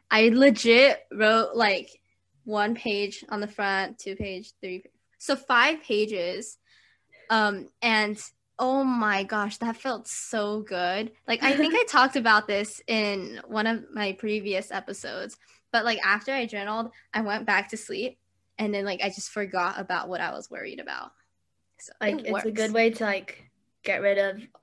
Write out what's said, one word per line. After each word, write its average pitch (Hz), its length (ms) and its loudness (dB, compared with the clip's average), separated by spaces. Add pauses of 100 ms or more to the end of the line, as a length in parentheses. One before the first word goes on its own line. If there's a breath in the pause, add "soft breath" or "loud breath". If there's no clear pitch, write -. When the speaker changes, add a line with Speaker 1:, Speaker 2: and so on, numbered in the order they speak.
(100 soft breath)
Speaker 1:
I 220 200 8
legit 247 840 6
wrote, 214 440 2
like, 202 440 0 (440)
one 214 300 0
page 202 560 -6
on 208 100 -6
the 208 80 -6
front, 196 500 -4
two 196 180 -12
page, 190 360 -10 (100)
three 180 200 -10
pa-, - 60 -20 (300)
so - 180 -2
five 269 460 2
pages. 208 760 -4 (720 soft breath)
Um, 208 380 2 (140)
and 214 360 2 (400)
oh 262 260 2
my 214 400 0
gosh, 208 340 -4
that 233 180 -4
felt 240 320 -8
so 208 540 -4
good. 190 500 -4 (160)
Like, - 160 -2
I 269 100 4
think 302 220 2
I 480 80 4
Speaker 2:
<laughs> - 0 -
Speaker 1:
talked 269 320 4
about 220 320 4
this 208 400 -2
in 202 600 -2
one 214 180 0
of 226 260 -2
my 202 220 -4
previous 202 580 -4
episodes, - 640 -10 (360 soft breath)
but, 226 120 2
like, 226 200 0
after 214 280 0
I 262 140 -2
journaled, 214 440 -6 (240 soft breath)
I 220 80 -2
went 214 240 -4
back 202 240 2
to 226 80 -8
sleep, 220 400 -8 (400)
and 214 160 -2
then, 202 120 -4
like, 196 160 -4
I 202 80 0
just 196 200 -10
forgot 190 500 -4
about 185 280 -4
what 180 140 -6
I 170 100 -4
was - 180 -12
worried - 300 -12
about. - 320 -12 (680)
So - 220 -20
Speaker 2:
Like, 311 180 -2
Speaker 1:
it 247 60 -10
Speaker 2:
it's 214 200 -2
a 220 80 -4
good 214 60 -10
Speaker 1:
works. 220 140 0
Speaker 2:
way 226 180 4
to, 226 140 -4
like, 196 460 -6 (340)
get 196 180 -2
rid 202 160 2
of 196 240 -2 (200)